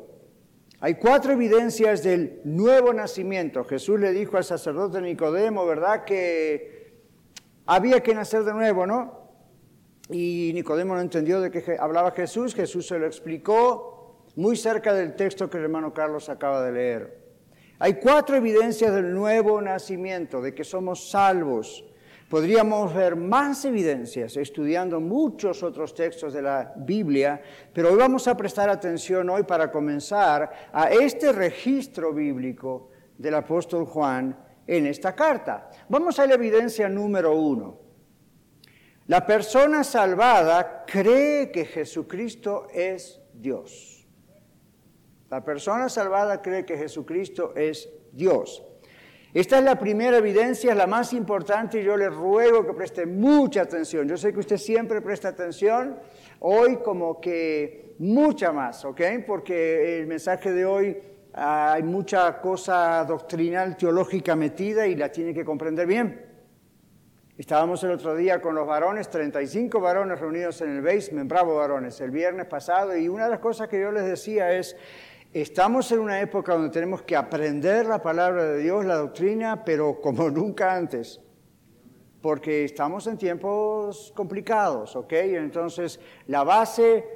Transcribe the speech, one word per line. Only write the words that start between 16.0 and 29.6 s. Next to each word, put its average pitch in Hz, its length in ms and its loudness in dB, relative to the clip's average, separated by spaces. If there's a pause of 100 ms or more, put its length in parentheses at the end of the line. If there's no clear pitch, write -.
acaba 139 320 -2
de 127 100 -2
leer. 123 480 -4 (600)
Hay 190 160 2
cuatro 285 400 4
evidencias 220 580 4
del 185 180 0
nuevo 208 480 2
nacimiento, 185 800 -6
de 135 140 -6
que 143 100 -10
somos 185 460 -8
salvos. 175 760 0 (460)
Podríamos 208 640 2
ver 180 220 2
más 262 500 0
evidencias 143 720 -2
estudiando 160 600 -2
muchos 202 640 -2
otros 151 320 -6
textos 165 360 -4
de 139 120 -6
la 135 320 -2
Biblia, 143 640 0 (320)
pero 170 160 4
hoy 190 60 8
vamos 254 320 4
a 247 100 2
prestar 202 320 0
atención 185 600 -2
hoy 196 120 0
para 160 280 0